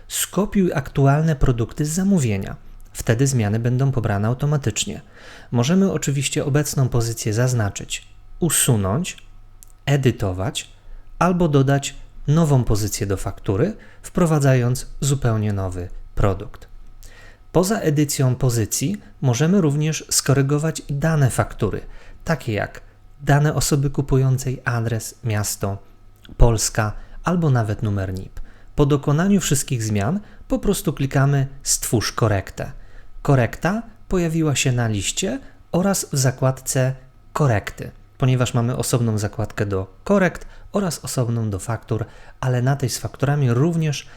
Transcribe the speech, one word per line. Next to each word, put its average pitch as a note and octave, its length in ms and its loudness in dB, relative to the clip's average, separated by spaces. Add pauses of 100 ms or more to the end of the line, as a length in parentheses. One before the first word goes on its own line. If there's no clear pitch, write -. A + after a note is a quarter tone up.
„Skopiuj - 640 0
aktualne C#3+ 600 2
produkty A#2+ 500 0
z D3+ 40 -4
zamówienia”. D#3 640 0 (380)
Wtedy A#2+ 340 0
zmiany A2+ 320 2
będą B2+ 320 2
pobrane G#2 360 0
automatycznie. C3+ 760 -2 (500)
Możemy E3+ 400 2
oczywiście C#3 540 -2
obecną C#3 440 2
pozycję A#2 440 -2
zaznaczyć, A#2 760 -2 (320)
usunąć, A#2+ 760 2 (680)
edytować A#2 840 0 (480)
albo F3 280 2
dodać C#3 480 2 (320)
nową C#3+ 360 4
pozycję G#2 440 0
do F#2+ 100 0
faktury, A2+ 580 -2 (260)
wprowadzając C#3 840 2 (140)
zupełnie A2+ 520 0
nowy F2+ 360 -6 (260)
produkt. - 520 0 (840)
Poza F#3+ 280 2
edycją C#3+ 560 2
pozycji B2+ 640 0 (200)
możemy D3+ 400 4
również D3+ 500 0
skorygować D3 800 0
dane D3 400 2
faktury, - 520 -2 (420)
takie D3 300 -2
jak G2+ 280 -4 (400)
dane C#3+ 320 4
osoby C#3+ 360 2
kupującej, C3 760 0
adres, A#2 580 -2
miasto, G#2 540 -2 (600)
Polska A2+ 560 4 (300)
albo E3 260 2
nawet A2+ 340 2
numer G2 300 -2
nip. F#2+ 260 -10 (360)
Po D3 100 4
dokonaniu D3+ 560 2
wszystkich B2+ 420 -2
zmian A2 360 0 (280)
po C4 120 -2
prostu - 340 0
klikamy C#3 540 2 (160)
„Stwórz - 480 -2
korektę”. - 600 -2 (500)
Korekta D3+ 640 2 (240)
pojawiła D#3+ 480 0
się C3 160 0
na A#2+ 160 0
liście C#3+ 520 -2 (320)
oraz F#3 400 0
w D3 60 -2
zakładce C3 800 0 (380)
Korekty, - 580 -2 (260)
ponieważ B2+ 360 2
mamy A#2+ 240 0
osobną A#2 400 0
zakładkę G#2+ 480 -4
do F#2+ 380 -4
korekt G3 440 2 (240)
oraz G3+ 280 -2
osobną A#2 500 -2
do F#2+ 100 -4
faktur, A2 460 -4 (340)
ale B2 220 0
na C3+ 140 2
tej C3 140 -2
z - 80 -4
fakturami C#3+ 540 0
również D#3 640 0